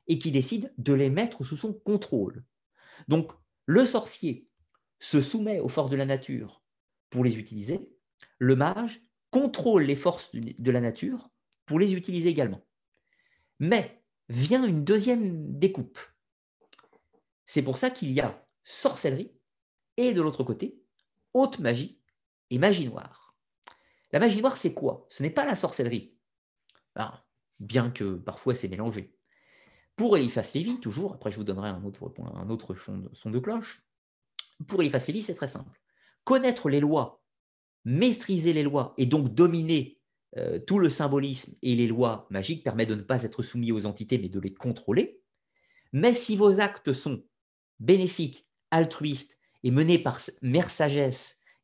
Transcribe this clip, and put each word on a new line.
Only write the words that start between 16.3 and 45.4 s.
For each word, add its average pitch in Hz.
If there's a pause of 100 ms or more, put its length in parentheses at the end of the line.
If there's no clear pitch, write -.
C'est -
pour 135
ça 254
qu'il 165
y 131
a 117 (200)
sorcellerie - (640)
et 240
de 180
l'autre 147
côté, 123 (500)
haute 269
magie 131 (480)
et 123
magie 170
noire. - (760)
La 143
magie 214
noire, 262
c'est 160
quoi ? -
Ce -
n'est 156
pas 277
la 254
sorcellerie. 120 (800)
Ben, 113 (480)
bien 117
que 98
parfois 101
c'est 117
mélangé. 101 (800)
Pour 208
Eliphas 120
Lévy, 214
toujours, 156
après -
je 95
vous 107
donnerai 98
un 92
autre 95
point, -
un 92
autre 113
son 98
de, 95
son -
de 120
cloche. 214 (800)
Pour 185
Eliphas 135
Lévy, 208
c'est 175
très 143
simple. - (460)
Connaître 247
les 143
lois, 147 (600)
maîtriser 175
les 156
lois 139
et 131
donc 131
dominer, 160 (380)
euh, 85
tout 190
le 170
symbolisme 139
et 123
les 120
lois 113
magiques 98
permet 113
de 107
ne 104
pas 120
être 117
soumis 117
aux 104
entités 107
mais 95
de 98
les 95
contrôler. - (720)